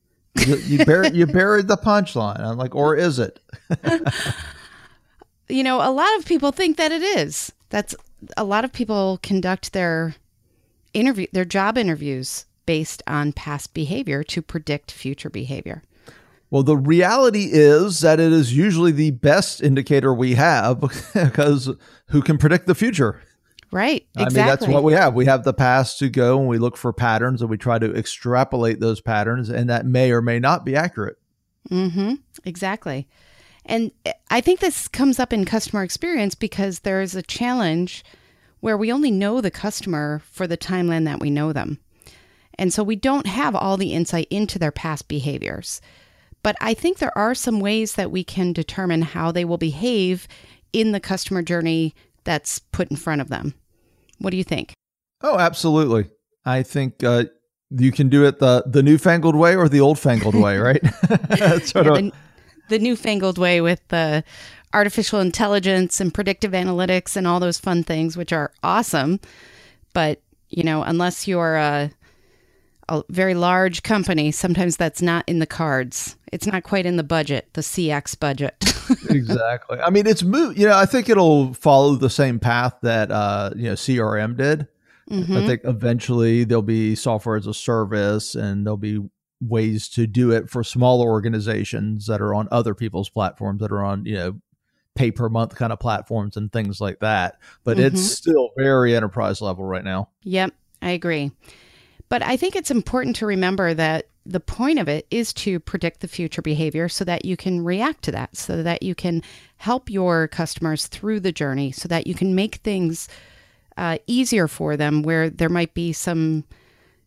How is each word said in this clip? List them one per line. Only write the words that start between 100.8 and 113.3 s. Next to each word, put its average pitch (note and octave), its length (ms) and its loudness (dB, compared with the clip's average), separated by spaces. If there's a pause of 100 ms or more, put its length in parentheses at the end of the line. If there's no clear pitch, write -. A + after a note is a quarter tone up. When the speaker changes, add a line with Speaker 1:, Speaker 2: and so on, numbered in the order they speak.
Speaker 2:
I F3+ 120 -4
agree. D#3+ 380 -4 (800)
But A#3+ 140 -2
I B3+ 160 -2
think F#4 180 -4
it's F#4 140 -6
important B3 460 -2
to A3 100 -6
remember F#3+ 480 0
that D#3+ 320 -2 (180)
the F3 160 -6
point C#4+ 380 -2
of F3+ 100 -2
it D3 220 -4
is A#3 220 -2
to F#3 280 -4
predict - 400 -6
the F#3 80 -10
future - 340 -8
behavior D#3 440 -2
so - 160 -8
that F3 220 -4
you F#3 100 -4
can F3 300 -4
react G#3 400 -4
to C#3+ 80 -4
that, - 240 -10
so E3+ 260 -6
that E3+ 200 -4
you F#3 120 -6
can E3+ 280 -4 (340)
help B3 320 -4
your F3+ 400 0
customers D#3+ 580 -4
through G#3+ 340 -6
the F#3 120 -2
journey, C#3 400 -4
so - 160 -12
that E3+ 180 -2
you F3+ 80 -4
can F#3 200 0
make G3 220 -2
things, F3+ 520 -4 (720)